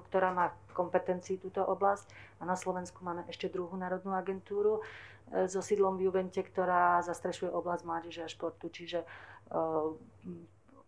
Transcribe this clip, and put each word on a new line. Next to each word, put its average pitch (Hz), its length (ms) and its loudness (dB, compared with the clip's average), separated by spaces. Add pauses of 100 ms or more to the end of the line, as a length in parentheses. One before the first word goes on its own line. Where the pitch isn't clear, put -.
ktorá 185 240 4
má 175 240 2 (160)
v - 20 -18
kompetencii 180 720 0
túto 190 240 0
oblasť, 196 400 2 (320)
a 170 80 -10
na 180 80 2
Slovensku 180 480 -4
máme 175 240 -6
ešte 180 240 -6
druhú 180 240 -4
národnú 185 400 -4
agentúru, 202 720 0 (480)
eh, 185 160 2
so 190 80 -2
sídlom 190 400 4
v 190 80 2
Juvente, 185 320 0
ktorá 180 640 4
zastrešuje 175 480 -4
oblasť 175 320 -2
mládeže 170 400 -6
a 160 80 -8
športu. 165 400 -6
Čiže, 170 320 -4
eh, - 840 -2 (1000)